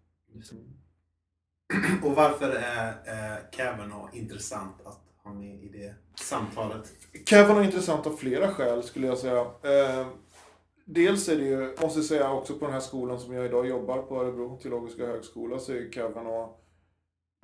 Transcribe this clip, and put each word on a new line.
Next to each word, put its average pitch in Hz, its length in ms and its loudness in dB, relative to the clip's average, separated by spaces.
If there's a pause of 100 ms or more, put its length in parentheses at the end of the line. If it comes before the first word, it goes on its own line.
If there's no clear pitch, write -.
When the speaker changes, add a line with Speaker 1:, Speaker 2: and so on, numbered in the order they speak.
(340)
Speaker 1:
Just 113 160 -20
det. 127 60 -18
Speaker 2:
Mm. - 1500 -6
Speaker 1:
<clears throat> 143 60 4
Och 139 60 4
varför 143 340 6
är, 117 380 -2
eh, 110 500 -8 (140)
Kavanaugh 104 640 -8
intressant 101 560 -10 (100)
att - 160 -20 (160)
ha 101 180 -18
med 101 300 -14
i 101 40 -18
det 101 260 -14 (200)
samtalet? 110 760 -6 (340)
Speaker 2:
Kavanaugh 208 360 10
är 196 40 4
intressant 180 400 0
av 151 100 -2
flera 135 380 0
skäl, 120 280 0
skulle 131 240 -4
jag 127 120 0
säga. 127 220 0
Eh, 131 680 2 (760)
dels 180 440 4
är 156 80 4
det 139 80 2
ju, 135 220 0 (160)
måste 156 160 0
jag 151 60 2
säga, 143 280 4
också 135 260 -4
på 151 60 -4
den 139 100 -2
här 131 60 -2
skolan 123 400 -6
som 123 140 -10
jag 123 120 -2
idag 123 200 2
jobbar 127 360 -2
på, 131 200 -6
Örebro 123 400 -4
teologiska 120 440 -6
högskola, 117 520 -6
så 131 140 -8
är 123 40 -4
ju 120 140 -8
Kavanaugh, 113 600 -6 (920)